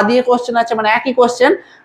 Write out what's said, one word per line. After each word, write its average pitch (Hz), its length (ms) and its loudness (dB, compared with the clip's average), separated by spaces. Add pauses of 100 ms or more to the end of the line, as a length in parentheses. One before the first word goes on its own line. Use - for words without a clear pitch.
দিয়ে 240 200 2
কোশ্চেন 247 340 -2
আছে, 233 180 -2
মানে 214 140 -2
একই 233 240 0
কোশ্চেন, 247 400 2 (320)